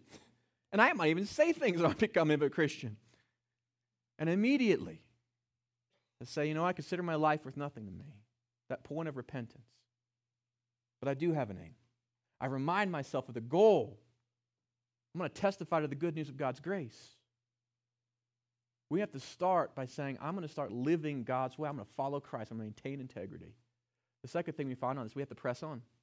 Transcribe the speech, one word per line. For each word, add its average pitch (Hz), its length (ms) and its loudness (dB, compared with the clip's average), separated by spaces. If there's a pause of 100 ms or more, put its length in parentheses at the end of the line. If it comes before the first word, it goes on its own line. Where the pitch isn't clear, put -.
(720)
And 208 100 4
I 302 120 6
might 170 160 4
even 175 160 2
say 311 280 4
things 196 260 2
that 170 60 4
aren't - 140 4
becoming 165 360 4
of 147 60 2
a 143 80 4
Christian. 135 480 -2 (1200)
And 156 120 0
immediately, 208 720 4 (1200)
I 127 40 -12
say, 151 220 -2
"You 156 60 0
know, 160 120 0
I 180 60 2
consider 180 320 -4
my 170 120 0
life 151 280 4
worth 139 140 -12
nothing 143 280 -8
to 95 60 -10
me." 92 140 -12 (640)
That - 160 -8
point 156 240 -4
of 131 80 -8
repentance. 123 500 -10 (1300)
But 131 80 -2
I 139 40 0
do 160 200 2
have 131 160 0
an 92 120 -8
aim. 80 140 -16 (640)
I 123 60 -4
remind 165 460 0
myself 139 360 -2
of 123 60 -12
the 120 80 -4
goal. 160 580 6 (1120)
I'm 175 60 -6
gonna 170 100 0
testify 170 520 0
to 151 60 0
the 135 80 -2
good 156 200 -2
news 151 140 -4
of 135 80 -14
God's 131 240 -2
grace. 170 560 -8 (1700)
We 165 120 0
have 208 100 -4
to 139 80 -10
start 175 560 0
by 131 100 -4
saying, 139 360 -6
"I'm 160 140 -6
gonna 175 120 -8
start 139 240 -6
living 147 520 0
God's 131 340 -2
way. 151 100 -4
I'm 143 80 -6
gonna 123 100 -8 (120)
follow 139 220 -2
Christ. 117 320 -10
I'm 113 60 -8
gonna 110 100 -8
maintain 135 340 -10
integrity." - 520 -12 (680)
The 131 60 -14
second 170 260 -6
thing 143 140 -6
we 127 80 -6
find 131 240 -4
on 120 60 -6
this, 107 100 -12
we 139 60 -6
have 139 80 -8
to - 60 -14
press - 280 -4
on. 147 180 -10 (220)